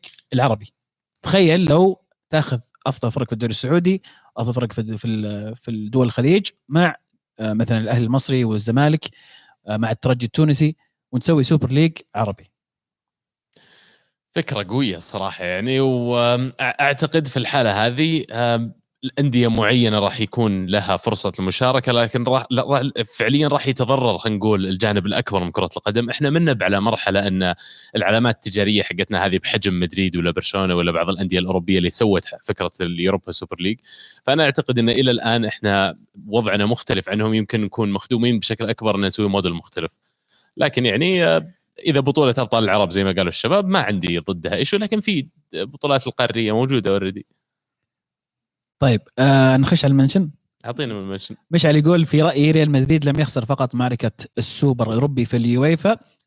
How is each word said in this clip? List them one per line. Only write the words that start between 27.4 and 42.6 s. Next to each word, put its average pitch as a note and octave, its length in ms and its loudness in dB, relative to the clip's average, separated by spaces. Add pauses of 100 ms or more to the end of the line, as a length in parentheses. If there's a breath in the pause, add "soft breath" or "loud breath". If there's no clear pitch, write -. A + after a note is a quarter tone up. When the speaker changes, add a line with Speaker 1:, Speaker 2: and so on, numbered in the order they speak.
Speaker 2:
العلامات A2 400 2
التجارية G2+ 480 0
حقتنا F#2 420 -2
هذه F#2 120 0
بحجم F#2+ 420 -2
مدريد F2 360 -2
ولا F2 160 0
برشلونة F#2 440 -2
ولا F2 160 0
بعض E2+ 180 -2
الأندية F#2 300 -2
الأوروبية F#2 380 -2
اللي F2 120 0
سوت G2 360 2 (180)
فكرة F2+ 280 -6 (100)
اليوروبا F2 500 -2
سوبر - 280 -8
ليج. G2 180 -4 (480 loud breath)
فأنا D3 180 2
أعتقد C#3 360 0
أن A2+ 100 2
إلى C3 220 2
الآن A#2 340 0
إحنا G2 520 0 (300)
وضعنا G#2 380 0
مختلف G#2 440 -2
عنهم، G#2+ 240 -2
يمكن A2 280 -2
نكون G#2 300 -4
مخدومين A#2 480 -2
بشكل A2 300 -4
أكبر A2 260 0
أن G2 100 0
نسوي G2+ 240 0
موديل F#2+ 240 0
مختلف. E2 380 -8 (640)
لكن C3 280 0
يعني، F3 380 2
آه، E3 220 2 (400)
إذا C#3+ 140 2
بطولة C#3 380 2
أبطال A#2 260 0